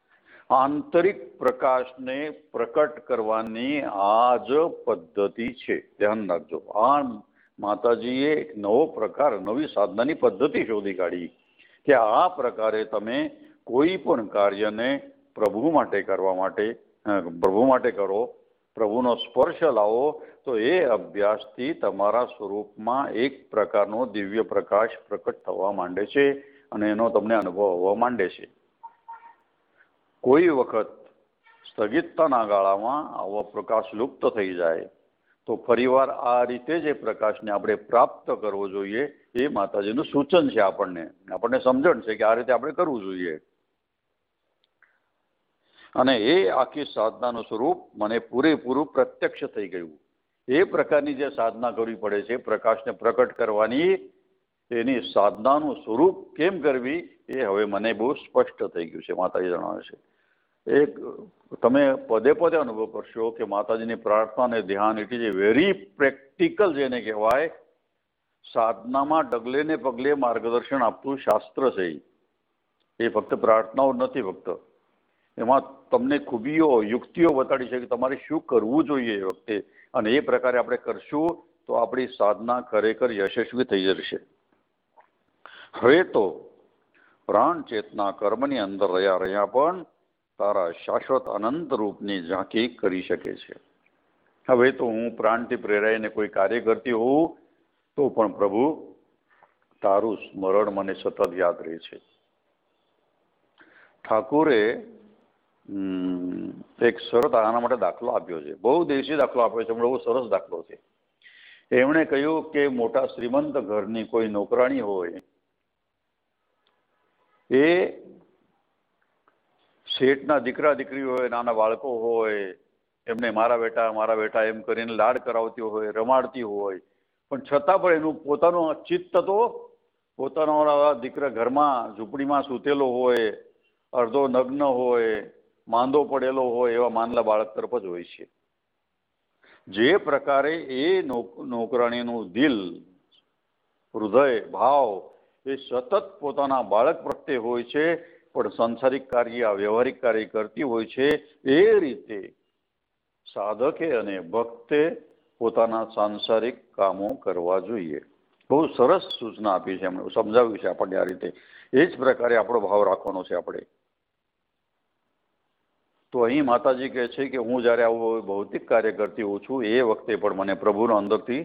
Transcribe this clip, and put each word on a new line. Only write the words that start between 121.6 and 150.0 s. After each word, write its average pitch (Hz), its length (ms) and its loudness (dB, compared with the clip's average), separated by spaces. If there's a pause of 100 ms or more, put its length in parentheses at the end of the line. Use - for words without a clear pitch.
હોય, 110 540 -2 (540)
એમને 117 220 -4
"મારા 117 280 2
બેટા, 113 340 -2
મારા 110 240 0
બેટા" 110 280 0
એમ 110 180 -2
કરીને 113 320 -4
લાડ 113 240 2
કરાવતી 113 440 -4
હોય, 107 300 -4
રમાડતી 123 500 0
હોય, 101 400 -6 (480)
પણ 131 120 -6 (120)
છતાં 160 280 4
પણ 180 120 4
એનું 156 300 -2
પોતાનું 160 600 2
ચિત્ત 180 340 -2
તો 196 520 0 (460)
પોતાનો 147 800 2
દીકરા 135 360 -4
ઘરમાં 117 680 0
ઝૂંપડીમાં 135 460 -2
સૂતેલો 139 440 -2
હોય, 120 460 2 (600)
અડધો 131 340 2
નગ્ન 131 360 0
હોય, 120 680 0 (360)
માંદો 131 360 2
પડેલો 131 400 -2
હોય, 120 300 0
એવા 120 160 2
માંદલા 117 320 0
બાળક 107 340 0
તરફ 113 200 -6
જ 107 100 -4
હોય 87 180 -8
છે. - 240 -20 (1400)
જે 120 300 2
પ્રકારે 143 580 0
એ 156 460 -2
નોક-, 127 440 -8
નોકરાણીનું 120 840 -4
દિલ, 98 500 -2 (1160)
હૃદય, 110 460 2
ભાવ 104 680 0 (360)
એ 135 100 -4
સતત - 640 -4
પોતાના 139 420 -2
બાળક 113 420 2
પ્રત્યે 139 340 -4
હોય 120 260 -2
છે, 165 520 -2 (180)
પણ 113 160 0
સાંસારિક 127 600 0
કાર્ય, 120 400 0
વ્યવહારિક 107 520 0